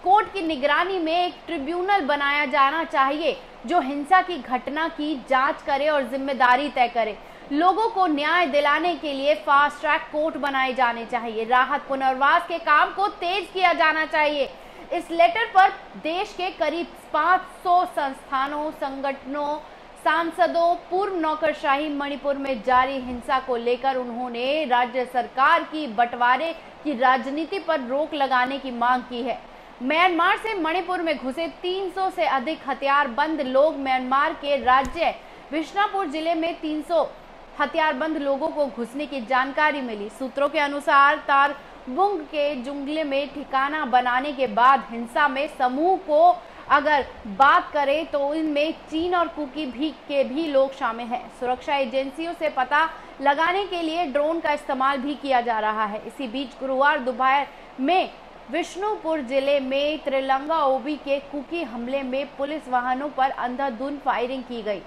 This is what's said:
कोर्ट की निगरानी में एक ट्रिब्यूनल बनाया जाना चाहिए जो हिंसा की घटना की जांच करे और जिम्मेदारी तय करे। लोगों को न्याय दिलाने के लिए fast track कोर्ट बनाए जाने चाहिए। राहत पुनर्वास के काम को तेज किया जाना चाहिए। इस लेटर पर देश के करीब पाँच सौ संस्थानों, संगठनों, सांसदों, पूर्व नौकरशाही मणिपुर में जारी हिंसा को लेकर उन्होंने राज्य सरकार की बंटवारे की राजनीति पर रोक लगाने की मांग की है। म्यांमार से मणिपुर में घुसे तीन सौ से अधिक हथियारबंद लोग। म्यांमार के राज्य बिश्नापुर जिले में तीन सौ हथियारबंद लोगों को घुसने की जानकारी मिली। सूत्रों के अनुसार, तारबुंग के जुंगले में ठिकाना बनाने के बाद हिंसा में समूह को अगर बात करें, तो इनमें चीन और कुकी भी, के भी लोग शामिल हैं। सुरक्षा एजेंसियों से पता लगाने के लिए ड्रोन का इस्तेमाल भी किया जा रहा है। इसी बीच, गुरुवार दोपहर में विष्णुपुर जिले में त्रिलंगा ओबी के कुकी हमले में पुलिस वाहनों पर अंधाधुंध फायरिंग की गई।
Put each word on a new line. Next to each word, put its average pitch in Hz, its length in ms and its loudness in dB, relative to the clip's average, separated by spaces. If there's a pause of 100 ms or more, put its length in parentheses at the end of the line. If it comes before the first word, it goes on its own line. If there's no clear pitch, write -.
कोर्ट 381 280 4
की 392 100 -4
निगरानी 320 560 0
में 320 180 0
एक 359 180 0 (120)
ट्रिब्यूनल 349 540 0
बनाया 285 460 0
जाना 285 380 2
चाहिए 285 520 0 (300)
जो 339 140 2
हिंसा 285 420 2
की 359 160 -6
घटना 262 500 -4
की 302 260 -4 (140)
जांच 269 340 0
करे 285 260 0
और 294 140 2
जिम्मेदारी 262 680 2
तय 240 200 2
करे। 214 280 -2 (360)
लोगों 359 360 4
को 392 180 2
न्याय 311 400 2
दिलाने 294 480 2
के 294 180 -6
लिए 277 240 2
fast 285 440 2
track 311 220 0 (100)
कोर्ट 302 240 -2
बनाए 262 380 -2
जाने 233 320 0
चाहिए। 226 380 -4
राहत 254 440 2
पुनर्वास 269 600 2
के 339 100 -4
काम 330 360 4
को 403 140 0
तेज 370 460 -4
किया 359 180 4
जाना 311 340 2
चाहिए। 302 440 0 (420)
इस 330 180 -6
लेटर 339 360 4
पर 392 240 6 (320)
देश 359 340 -4
के 359 140 -4
करीब 320 360 -2 (260)
पाँच 339 280 4 (240)
सौ 359 220 4
संस्थानों, 294 840 -4
संगठनों, 277 840 -6 (480)
सांसदों, 339 680 2 (160)
पूर्व 381 260 0
नौकरशाही 311 720 0
मणिपुर 285 480 -4
में 269 260 -4
जारी 254 380 2
हिंसा 254 380 -4
को 254 180 -2
लेकर 247 400 0
उन्होंने 247 680 -4
राज्य 247 400 0
सरकार 262 580 2
की 302 240 -6
बंटवारे 240 680 2 (320)
की 285 140 -2
राजनीति 269 600 0
पर 311 220 0
रोक 285 340 -2
लगाने 262 440 0
की 262 120 -8
मांग 247 320 0
की 247 200 -8
है। 240 160 -4 (440)
म्यांमार 349 540 2
से 440 180 -6
मणिपुर 349 480 -2
में 311 160 -2
घुसे 269 300 -6
तीन 370 420 -6
सौ 381 200 -2
से 359 140 -2
अधिक 269 420 -2
हथियारबंद 277 760 0
लोग। 277 380 2
म्यांमार 269 540 0
के 285 240 -2
राज्य 254 580 2 (380)
बिश्नापुर 392 540 -2
जिले 320 280 -2
में 330 260 -2
तीन 302 220 -4
सौ 330 280 0 (500)
हथियारबंद 311 560 0
लोगों 277 320 0
को 285 180 0
घुसने 233 400 -6
की 269 140 -6
जानकारी 269 600 0
मिली। 214 280 -8
सूत्रों 269 400 -2
के 311 100 -2
अनुसार, 285 580 4
तारबुंग 294 1040 0
के 294 360 -2
जुंगले 285 480 -6
में 277 300 -2
ठिकाना 277 500 -2
बनाने 247 480 2
के 262 140 0
बाद 233 440 6
हिंसा 240 380 0
में 277 200 -2 (100)
समूह 285 380 2
को 330 460 4 (280)
अगर 285 360 4 (200)
बात 269 460 4
करें, 294 340 0
तो 285 280 -2
इनमें 311 380 0
चीन 349 420 -4
और 339 140 2
कुकी 294 380 -8
भी, 254 240 -4
के 277 340 -2
भी 277 220 -2
लोग 269 260 2
शामिल 233 340 -6
हैं। 240 340 -8
सुरक्षा 254 360 -2
एजेंसियों 269 560 -4
से 330 160 -4
पता 294 420 0 (300)
लगाने 330 460 2
के 349 160 -4
लिए 330 240 -2
ड्रोन 294 340 0
का 311 120 0
इस्तेमाल 277 460 0
भी 285 160 -4
किया 254 260 0
जा 226 180 -2
रहा 214 260 0
है। 208 220 -8
इसी 262 220 -8
बीच, 254 200 -6
गुरुवार 269 500 0
दोपहर 254 480 0 (340)
में 311 300 2 (400)
विष्णुपुर 330 720 -4
जिले 269 400 0
में 277 440 -2
त्रिलंगा 269 600 0
ओबी 269 320 0
के 277 220 -2
कुकी 294 440 -8
हमले 240 400 -6
में 269 340 -6
पुलिस 277 320 -6
वाहनों 254 400 -2
पर 262 220 0
अंधाधुंध 262 680 -4
फायरिंग 247 440 -4
की 240 200 -10
गई। 196 240 -4